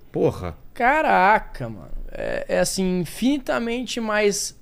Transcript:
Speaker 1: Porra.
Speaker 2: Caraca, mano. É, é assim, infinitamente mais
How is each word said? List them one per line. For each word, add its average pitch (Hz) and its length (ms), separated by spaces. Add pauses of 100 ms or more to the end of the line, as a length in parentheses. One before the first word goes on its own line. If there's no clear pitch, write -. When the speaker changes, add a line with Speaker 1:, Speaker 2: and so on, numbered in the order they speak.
(120)
Speaker 1:
Porra. 92 420 (200)
Speaker 2:
Caraca, 214 960
mano. 95 200 (240)
É, - 360
é 175 120
assim, 180 400
infinitamente 247 1000
mais 214 600